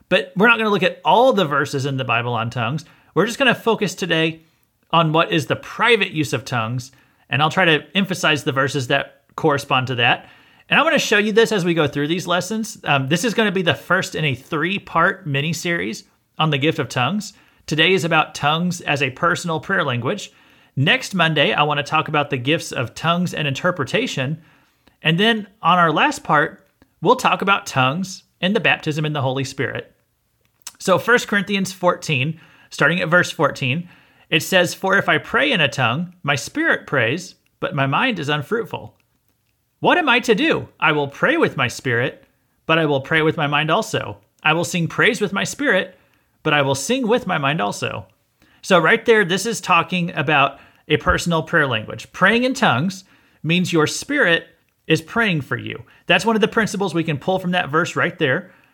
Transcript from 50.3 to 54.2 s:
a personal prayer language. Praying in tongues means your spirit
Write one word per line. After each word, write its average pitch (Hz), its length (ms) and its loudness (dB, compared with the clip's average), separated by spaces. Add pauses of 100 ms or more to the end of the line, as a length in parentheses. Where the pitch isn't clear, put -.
a 151 80 4
personal 165 460 0
prayer 160 240 2
language. 110 460 -6
Praying 226 320 2
in 254 100 -2
tongues 175 500 0 (380)
means 175 300 0
your 156 140 4
spirit 190 600 0 (400)